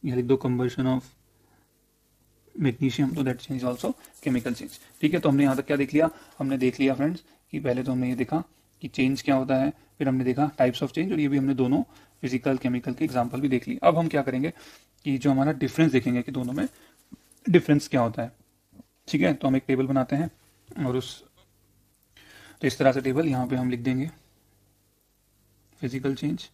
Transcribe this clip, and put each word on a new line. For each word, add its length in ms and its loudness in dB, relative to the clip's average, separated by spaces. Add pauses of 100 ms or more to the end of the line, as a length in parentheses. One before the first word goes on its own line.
या 100 -2
लिख 100 0
दो 220 2
conversion 400 -2
of 160 0 (1600)
magnesium, 540 0
तो 80 -4
that 140 -2
change 280 -8
also 280 -4 (320)
chemical 280 0
change। 260 -12 (220)
ठीक 140 2
है, 60 0
तो 80 2
हमने 160 4
यहाँ 120 2
तक 100 -4
क्या 100 0
देख 180 -2
लिया? 160 4 (280)
हमने 200 -2
देख 220 0
लिया 140 2
friends 300 -4 (260)
कि 100 -6
पहले 220 -2
तो 100 -2
हमने 160 0
ये 60 -2
देखा 300 -2 (360)
कि 80 -10
change 340 0
क्या 120 2
होता 220 0
है, 160 0 (260)
फिर 100 0
हमने 160 0
देखा 320 0
types 260 2
of 60 -2
change, 240 -2
और 80 0
ये 80 2
भी 100 2
हमने 160 2
दोनों 280 2 (380)
physical 380 0
chemical 360 -2
के 100 -4
example 360 -2
भी 80 0
देख 200 0
लिए। 140 -4
अब 160 4
हम 100 0
क्या 140 0
करेंगे 300 -2 (520)
कि 140 0
जो 120 2
हमारा 220 2
difference 400 2
देखेंगे 300 2
कि 100 -8
दोनों 200 -4
में 160 -2 (800)
difference 400 4
क्या 120 2
होता 220 -2
है। 100 -8 (760)
ठीक 140 0
है, 120 4
तो 140 -2
हम 80 2
एक 100 0
table 200 0
बनाते 300 0
हैं 140 -2 (560)
और 100 -2
उस, 280 -8 (1400)
तो 60 0
इस 120 0
तरह 140 6
से 80 0
table 260 0
यहाँ 200 -2
पे 100 -2
हम 140 -2
लिख 100 -4
देंगे 300 -2 (1700)
physical 340 -4
change 400 -6